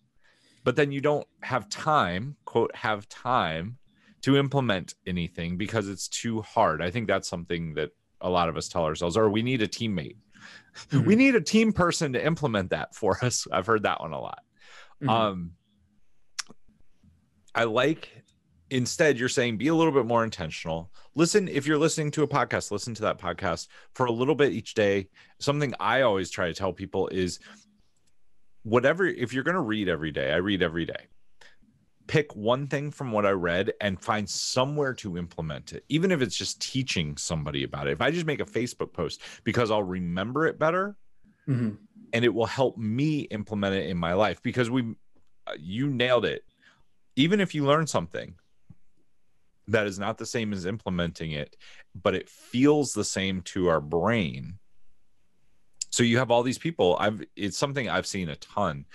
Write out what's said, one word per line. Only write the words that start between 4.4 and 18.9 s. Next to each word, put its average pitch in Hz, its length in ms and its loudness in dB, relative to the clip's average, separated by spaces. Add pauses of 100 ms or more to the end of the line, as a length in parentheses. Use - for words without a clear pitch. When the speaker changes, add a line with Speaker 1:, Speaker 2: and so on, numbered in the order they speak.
Speaker 1:
anything 87 480 -4
because 101 320 -2
it's 98 220 -8
too 113 320 -4
hard. 87 400 2
I 90 100 -2
think 110 160 -4
that's 95 220 0
something 85 460 -6
that 76 160 -2 (280)
a 90 100 -4
lot 87 200 2
of 76 80 -4
us 82 100 -6
tell 87 160 -2
ourselves, 82 320 -2
or 110 140 6
we 110 140 0
need 123 180 0
a 104 60 2
teammate. 98 500 -6 (720)
Speaker 2:
Mm-hmm. 139 160 2
Speaker 1:
We 202 100 6
need 262 200 6
a 202 60 4
team 220 300 4
person 170 420 2
to 117 120 0
implement 120 460 0
that - 240 -4
for 95 280 2
us. - 280 -2
I've 95 160 2
heard 110 160 4
that 95 180 0
one 78 100 -8
a 69 80 -6
lot. 50 220 -10 (600)
Speaker 2:
Mm-hmm. 139 80 0
Speaker 1:
Um, 98 420 0 (2000)
I 117 120 2
like, 127 460 0 (580)
instead, 131 480 2